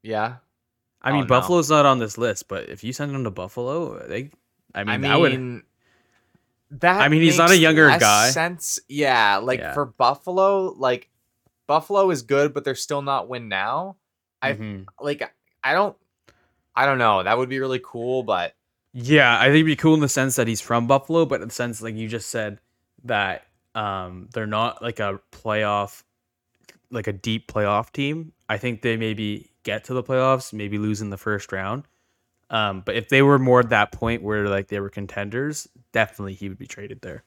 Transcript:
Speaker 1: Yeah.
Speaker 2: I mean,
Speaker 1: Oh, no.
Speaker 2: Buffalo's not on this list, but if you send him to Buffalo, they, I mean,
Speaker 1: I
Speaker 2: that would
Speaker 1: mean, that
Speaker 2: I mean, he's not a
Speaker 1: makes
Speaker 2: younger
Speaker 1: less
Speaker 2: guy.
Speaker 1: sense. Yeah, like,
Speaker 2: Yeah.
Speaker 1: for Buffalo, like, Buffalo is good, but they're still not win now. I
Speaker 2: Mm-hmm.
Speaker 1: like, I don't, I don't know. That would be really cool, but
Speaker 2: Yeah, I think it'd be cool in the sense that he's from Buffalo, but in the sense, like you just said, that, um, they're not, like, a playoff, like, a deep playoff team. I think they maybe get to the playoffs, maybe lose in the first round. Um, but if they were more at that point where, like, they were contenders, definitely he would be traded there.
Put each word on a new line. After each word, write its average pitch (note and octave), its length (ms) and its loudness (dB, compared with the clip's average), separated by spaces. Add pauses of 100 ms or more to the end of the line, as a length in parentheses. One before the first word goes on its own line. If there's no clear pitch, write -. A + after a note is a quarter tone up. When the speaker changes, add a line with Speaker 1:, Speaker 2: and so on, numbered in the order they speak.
Speaker 1:
Yeah. A2 340 -6 (640)
Speaker 2:
I C3 120 -2
mean, C#3+ 80 0
Speaker 1:
Oh, C3 40 -4
no. A2+ 40 -10
Speaker 2:
Buffalo's D3 420 2
not D3 160 6
on C3 140 4
this G#2+ 180 -6
list, A2+ 300 -4
but F#2 200 -10
if - 140 -16
you A#2 100 -8
send C#3+ 220 -8
him C3+ 80 -6
to A2+ 80 -6
Buffalo, B2 800 -8
they, B2 220 -8 (440)
I G2+ 80 -6
mean, A#2+ 220 -4
Speaker 1:
I C#3 40 0
Speaker 2:
that C#3+ 120 4
would D#3 120 6
Speaker 1:
mean, B2 300 -8 (1080)
that F3 300 2
Speaker 2:
I C#3+ 60 6
mean, D#3 140 4
he's D#3 160 6
not E3+ 120 6
a - 20 8
Speaker 1:
makes F3+ 100 8
Speaker 2:
younger D#3+ 240 6
Speaker 1:
less D3 140 6
Speaker 2:
guy. G#2+ 300 6
Speaker 1:
sense. E3 580 -4
Yeah, B2+ 480 2
like, B2 240 -2
Speaker 2:
Yeah. D3 140 -8
Speaker 1:
for C#3+ 100 -2
Buffalo, F#3 920 0
like, B2 320 -2 (600)
Buffalo F#3+ 420 2
is C3+ 120 -2
good, C#3 300 0
but C#3+ 120 -10
they're C3+ 100 -4
still C#3+ 280 -8
not C3+ 260 -4
win A#2+ 200 -12
now. B2 480 -4 (460)
I C3+ 120 -2
Speaker 2:
Mm-hmm. G#2 280 -10 (180)
Speaker 1:
like, D3 320 -8 (300)
I C3+ 100 0
don't, F#3+ 240 -2 (760)
I B2+ 100 2
don't C3+ 140 2
know. G#2+ 240 4
That G#2+ 160 0
would B2+ 100 -2
be C3 120 -6
really C3 240 -4
cool, B2 400 -6
but F2+ 320 -4 (360)
Speaker 2:
Yeah, B2 460 4
I A2+ 60 4
think C#3 120 6
it'd D#3 100 6
be D3+ 100 0
cool D#3+ 180 6
in D#3 60 4
the C#3+ 80 2
sense C3 260 0
that A#2 140 0
he's A2 140 -4
from A#2 260 0
Buffalo, D#3 380 2
but C3 160 -4
in G#2+ 60 -10
the A#2+ 60 -14
sense, A#2 260 -6
like A2+ 140 -10
you A2 140 -8
just A2 220 -8
said, G#2+ 280 -6 (460)
that, G#2 400 -2 (300)
um, F#2 580 -8
they're A2 140 -6
not, G#2+ 360 -4
like, A#2 160 -8
a G2+ 220 -4 (100)
playoff, G#2 720 -4 (880)
like, A2+ 160 -6
a G#2+ 60 -4
deep A2 400 -6
playoff G#2 400 -2
team. D#3 400 -6 (160)
I G#2+ 100 -4
think A#2+ 240 -6
they A#2 140 0
maybe G#2+ 560 -6 (100)
get G#2+ 220 -6
to B2+ 100 -8
the B2+ 80 -4
playoffs, C3 500 0
maybe G#2 260 -6
lose G#2 220 -2
in G#2 100 -8
the G2 80 -10
first G#2 340 -6
round. G2 340 -6 (640)
Um, G2+ 340 -2
but F#2 120 -4
if A#2 120 -6
they C3+ 140 6
were C#3 160 6
more B2+ 220 4
at A#2+ 80 0
that G#2 240 2
point A#2 300 -4
where, G#2 260 -2
like, G2 200 -2
they G2+ 120 -6
were G2 80 -8
contenders, G#2 800 -8 (240)
definitely G2+ 420 -4
he G2 140 -12
would F#2+ 100 -14
be - 80 -18
traded - 360 -16
there. - 240 -14